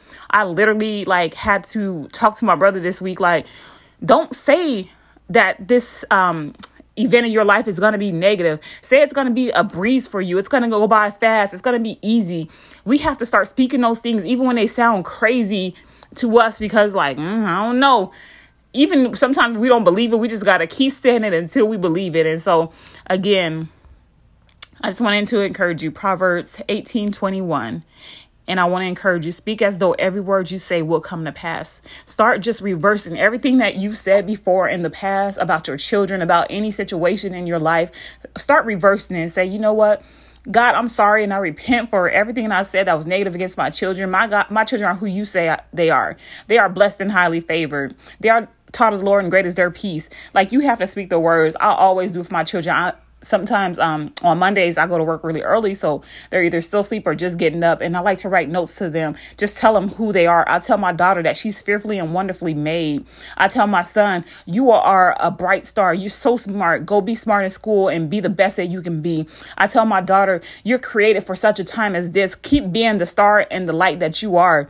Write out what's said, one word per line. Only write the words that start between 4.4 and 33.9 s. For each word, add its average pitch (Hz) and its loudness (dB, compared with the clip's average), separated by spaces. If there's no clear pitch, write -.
that 190 0
this, - 0
um, 170 0
event 240 4
in 233 -2
your 214 2
life 202 4
is 175 -4
gonna 208 2
be 202 -2
negative. 170 2
Say 277 4
it's 285 2
gonna 262 0
be 247 0
a 175 2
breeze 214 -2
for 202 -4
you. 180 -2
It's 196 -2
gonna 247 0
go 214 2
by 208 4
fast. 220 2
It's 180 -14
gonna 247 0
be 220 -6
easy." 180 -2
We 262 2
have 302 -2
to 277 -6
start 208 2
speaking 254 0
those 226 0
things, 226 -2
even 254 0
when 240 0
they 220 2
sound 226 0
crazy 214 -2
to 233 4
us, 226 0
because, 208 0
like, 143 0
"Mm, 202 -4
I 185 0
don't 240 0
know." 247 4
Even 269 2
sometimes 254 2
we 233 2
don't 233 4
believe 214 2
it. 233 4
We 226 0
just 214 -6
gotta 175 4
keep 269 0
saying 240 2
it 214 -2
until 170 0
we 220 -4
believe 175 -2
it. 160 2
And 160 -2
so, 165 2
again, 180 -2
I - -6
just 190 -6
wanted 208 0
to 214 0
encourage 175 -2
you, 156 -6
Proverbs 180 -4
eighteen 208 -4
twenty-one. 165 -6
And 185 -2
I 180 2
wanna 185 0
encourage 180 -2
you, 175 -6
speak 214 -6
as 202 2
though 175 2
every 190 -2
word 185 -2
you 190 -8
say 175 -4
will 160 0
come 165 -10
to 139 -8
pass. - -10
Start 220 2
just 214 -4
reversing 190 -2
everything 240 2
that 208 2
you've 208 -6